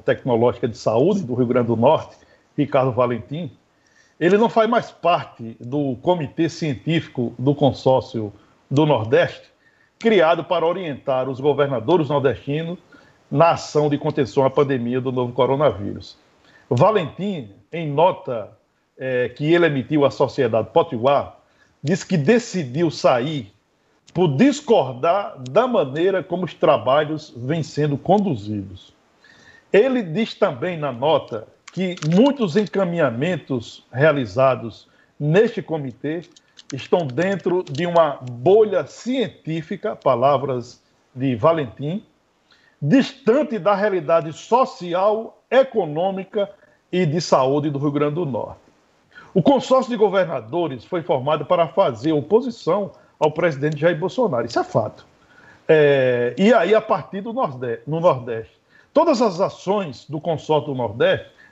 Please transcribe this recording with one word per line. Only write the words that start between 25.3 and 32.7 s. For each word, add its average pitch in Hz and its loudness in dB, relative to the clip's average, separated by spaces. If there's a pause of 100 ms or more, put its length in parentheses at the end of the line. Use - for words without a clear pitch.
da 208 2
maneira 180 0
como 180 -6
os - -8
trabalhos 147 0
vêm 139 -4
sendo 143 -4
conduzidos. 107 -4 (800)
Ele 247 4
diz 180 -4
também 175 -2
na 147 -4
nota 123 -2 (260)
que 180 -4 (180)
muitos 233 2
encaminhamentos 170 -2